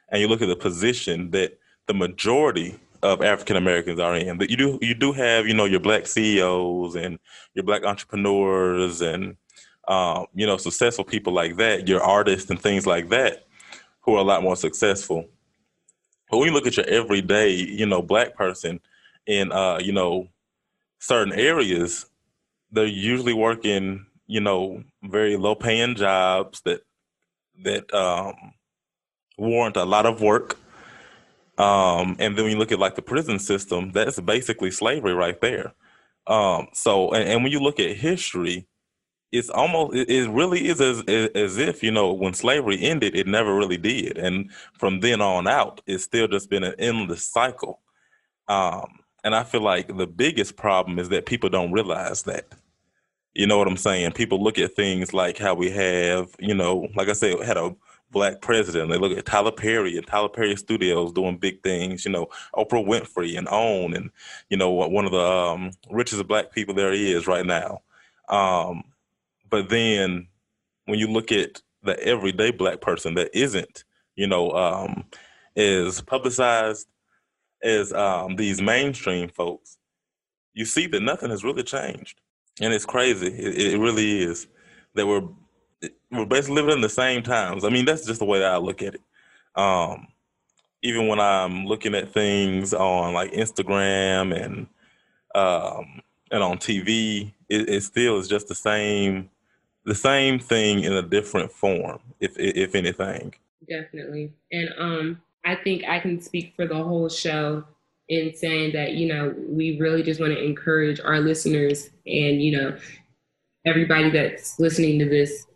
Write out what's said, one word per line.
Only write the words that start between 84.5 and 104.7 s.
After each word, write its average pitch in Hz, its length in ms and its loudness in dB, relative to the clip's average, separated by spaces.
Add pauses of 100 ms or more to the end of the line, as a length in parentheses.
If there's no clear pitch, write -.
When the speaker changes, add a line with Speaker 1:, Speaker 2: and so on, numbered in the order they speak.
Speaker 1:
that 101 140 0
we're, 101 160 2 (880)
we're 117 140 -4
basically 139 300 0
living 151 200 2
in 131 60 0
the 113 80 2
same 127 340 0
times. 98 400 -2
I 104 60 2
mean, 127 160 2
that's 156 200 0
just 113 140 -6
the 107 60 -2
way 98 140 2
that 95 140 2
I 90 40 2
look 92 260 -4
at 98 100 -8
it. - 80 -16 (540)
Um, 90 520 0 (760)
even 117 240 0
when 104 120 2
I'm 95 460 2
looking 107 300 -4
at - 160 -4
things 98 640 0
on, 90 400 0
like, 90 200 -4
Instagram 98 1000 0
and, - 320 -8 (640)
um, 92 680 -2 (300)
and 107 120 2
on 90 160 0
T 101 220 -2
V, 107 520 -2 (160)
it, 107 200 0
it 101 140 0
still 117 340 2
is 92 100 -4
just 101 200 -2
the - 80 -8
same 101 760 -2 (560)
the 107 100 0
same 135 440 2
thing 107 440 2
in 90 100 0
a 95 80 0
different 92 500 0
form, 90 480 -2 (200)
if, - 180 -6
if 95 380 0
anything. 92 580 -4 (340)
Speaker 2:
Definitely. 151 640 -12 (180)
And, 170 260 -4